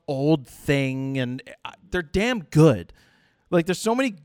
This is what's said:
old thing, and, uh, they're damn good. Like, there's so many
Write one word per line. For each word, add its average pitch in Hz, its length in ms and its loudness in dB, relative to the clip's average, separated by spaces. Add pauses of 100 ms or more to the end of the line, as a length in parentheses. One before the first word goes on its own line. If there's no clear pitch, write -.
old 143 400 0
thing, 135 720 -2
and, 127 240 -6 (200)
uh, - 60 -14 (220)
they're 180 100 -4
damn 214 440 -2
good. 139 460 4 (600)
Like, 170 160 2
there's 180 100 -2
so 220 160 -2
many 247 320 -2